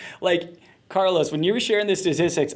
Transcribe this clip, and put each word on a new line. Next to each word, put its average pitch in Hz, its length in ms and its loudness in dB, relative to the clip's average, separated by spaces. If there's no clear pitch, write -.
like, 175 320 0
Carlos, 185 420 2
when 156 120 -2
you 190 100 2
were 247 60 0
sharing 208 280 0
the 196 80 2
statistics, 170 600 0